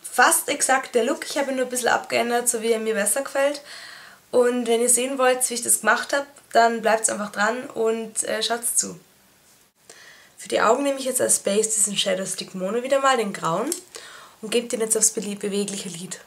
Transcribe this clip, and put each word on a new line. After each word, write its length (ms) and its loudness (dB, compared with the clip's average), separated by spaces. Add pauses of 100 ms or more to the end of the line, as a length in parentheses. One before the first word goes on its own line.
fast 460 4
exakt 460 0
der 100 4
Look. 240 -2
Ich 80 -4
habe 140 0
ihn 40 -2
nur 100 0
ein 40 -10
bisschen 180 -2
abgeändert, 640 0
so 120 -2
wie 120 2
er 60 0
mir 140 -2
besser 280 0
gefällt. 400 -2 (720)
Und 360 2
wenn 140 2
ihr 80 2
sehen 280 2
wollt, 320 2
wie 40 -6
ich 100 -6
das 160 0
gemacht 320 2
hab, 160 0 (240)
dann 300 4
bleibt's 260 2
einfach 240 -4
dran 380 -2
und, 560 -2
äh, 180 -2
schaut's 320 -2
zu. 240 -2 (1400)
Für 120 -16
die 100 0
Augen 240 4
nehme 160 0
ich 60 -6
jetzt 160 -2
als 180 2
Base 300 0
diesen 260 0
Shadow 300 -2
Stick 280 -10
Mono 300 -2
wieder 160 2
mal, 160 4
den 160 0
grauen, 380 -2 (720)
und 100 -10
gebe 160 0
den 140 -4
jetzt 160 0
aufs 140 2
belie-, 240 -6
bewegliche 520 -4
Lid. 400 -12